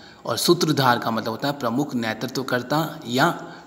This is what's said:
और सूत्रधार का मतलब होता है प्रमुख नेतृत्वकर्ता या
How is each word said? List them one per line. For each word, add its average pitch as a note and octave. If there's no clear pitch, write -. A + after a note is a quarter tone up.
और A#2
सूत्रधार D3
का A#2
मतलब A2
होता A2
है C#3+
प्रमुख B2+
नेतृत्वकर्ता B2
या C3+